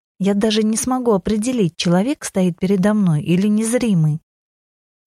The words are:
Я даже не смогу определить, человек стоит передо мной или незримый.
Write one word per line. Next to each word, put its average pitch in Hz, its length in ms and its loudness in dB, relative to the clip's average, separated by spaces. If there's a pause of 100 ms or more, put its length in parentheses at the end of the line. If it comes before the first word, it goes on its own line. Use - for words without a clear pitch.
(200)
Я 196 140 0
даже 214 300 0
не 214 140 -2
смогу 254 340 -2
определить, 214 640 -2
человек 190 480 0
стоит 185 340 -2
передо 196 360 0
мной 180 280 2
или 185 260 0
незримый. 214 760 0 (840)